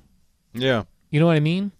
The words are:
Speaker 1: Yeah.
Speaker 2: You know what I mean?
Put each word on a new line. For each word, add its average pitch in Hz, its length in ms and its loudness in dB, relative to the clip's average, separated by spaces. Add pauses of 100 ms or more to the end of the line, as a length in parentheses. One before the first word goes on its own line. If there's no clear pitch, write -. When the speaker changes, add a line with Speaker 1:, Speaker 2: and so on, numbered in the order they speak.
(540)
Speaker 1:
Yeah. 123 300 -2 (280)
Speaker 2:
You 151 80 0
know 165 80 4
what 165 80 2
I 151 60 2
mean? 185 380 -2